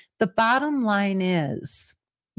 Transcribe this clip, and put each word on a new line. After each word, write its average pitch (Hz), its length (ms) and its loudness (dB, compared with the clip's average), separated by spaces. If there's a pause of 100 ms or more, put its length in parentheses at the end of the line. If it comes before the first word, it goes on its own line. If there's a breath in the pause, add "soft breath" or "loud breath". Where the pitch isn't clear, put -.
(200 loud breath)
The 220 80 2
bottom 262 560 0
line 202 380 0
is, - 720 -2 (440)